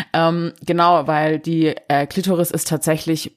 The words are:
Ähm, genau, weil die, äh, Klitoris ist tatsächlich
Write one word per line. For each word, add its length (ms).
Ähm, 400
genau, 420
weil 320
die, 360
äh, 180
Klitoris 440
ist 180
tatsächlich 680